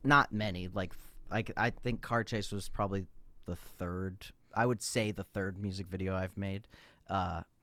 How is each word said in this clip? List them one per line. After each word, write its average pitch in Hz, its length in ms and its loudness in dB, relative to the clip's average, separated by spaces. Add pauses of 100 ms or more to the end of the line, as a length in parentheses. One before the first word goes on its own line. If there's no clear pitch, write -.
not 143 280 8
many. 95 360 0
Like, 92 260 -2 (380)
like, 110 260 0
I 113 140 4
think 123 300 -2
Car 117 220 0
Chase 104 280 -2
was 101 180 -4
probably 98 360 0 (420)
the 87 80 -2
third, 92 640 -4 (360)
I 117 140 4
would 120 160 2
say 107 280 2
the 95 120 -6
third 95 360 -2
music 95 280 -4
video 95 280 -2
I've 92 220 -2
made. 98 300 -4 (420)
Uh, 90 320 0 (220)